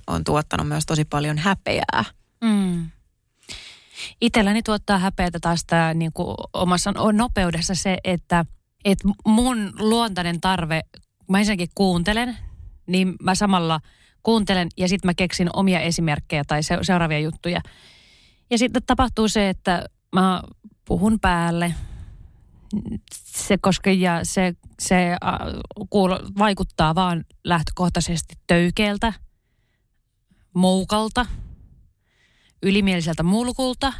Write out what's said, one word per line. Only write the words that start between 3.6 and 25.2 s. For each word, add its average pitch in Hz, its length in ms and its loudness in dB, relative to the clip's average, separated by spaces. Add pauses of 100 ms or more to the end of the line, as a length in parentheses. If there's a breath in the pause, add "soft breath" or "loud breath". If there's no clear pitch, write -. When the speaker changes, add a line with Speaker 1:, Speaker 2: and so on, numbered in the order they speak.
Speaker 2:
Itselläni 220 420 2
tuottaa 208 360 0
häpeätä 180 420 -2
taas 165 260 0
tää 165 280 2
niinku 165 400 -4 (180)
omassa 180 400 0
no-, 214 200 2
nopeudessa 190 600 0
se, 185 300 -2
että, 175 400 0 (400)
et 196 140 4 (280)
mun 220 520 2
luontainen 196 600 0
tarve, 165 420 0 (460)
mä 185 100 4
ensinnäkin 202 360 2
kuuntelen, 202 600 0 (500 loud breath)
niin 185 360 0
mä 185 120 2
samalla 180 460 2 (420 soft breath)
kuuntelen 196 540 2
ja 180 120 0
sit 190 160 0
mä 180 100 2
keksin 175 380 0
omia 185 280 2
esimerkkejä 156 680 -2
tai 151 160 0
se-, 170 200 0
seuraavia 165 380 2
juttuja. 165 400 -4 (880 soft breath)
Ja 240 80 2
sitten 247 280 0
tapahtuu 233 420 2
se, 202 200 2
että 185 380 -2 (260)
mä 185 300 2 (420)
puhun 196 360 2
päälle. 170 540 2 (1500 loud breath)
Se - 340 -2
koska, 190 320 2
ja 180 320 2
se, 180 320 0 (260)
se, 180 320 2
äh, 175 60 -4 (720)